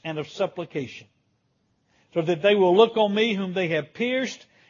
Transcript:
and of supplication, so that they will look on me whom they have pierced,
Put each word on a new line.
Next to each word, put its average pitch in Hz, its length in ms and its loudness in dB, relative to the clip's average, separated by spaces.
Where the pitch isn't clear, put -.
and 160 140 -8
of 147 100 -8
supplication, 170 760 -8
so 170 80 0
that 160 180 -2
they 202 140 4
will 185 200 4
look 226 220 4
on 208 180 0
me 220 200 0
whom 190 180 -4
they 180 160 -2
have 156 240 -4
pierced, 254 520 -4